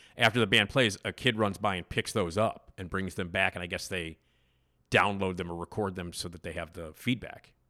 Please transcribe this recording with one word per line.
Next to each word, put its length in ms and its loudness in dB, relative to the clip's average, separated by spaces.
after 220 6
the 60 6
band 220 6
plays, 380 2
a 80 -4
kid 240 0
runs 180 2
by 200 -2
and 120 -8
picks 240 -4
those 240 0
up 400 0
and 140 -10
brings 240 -4
them 140 -6
back, 260 0
and 80 -6
I 40 -6
guess 220 -6
they 300 -6
download 480 4
them 120 -6
or 60 -6
record 380 -4
them 180 -8
so 160 -8
that 140 -14
they 100 -8
have 220 -8
the 200 -12
feedback 600 -6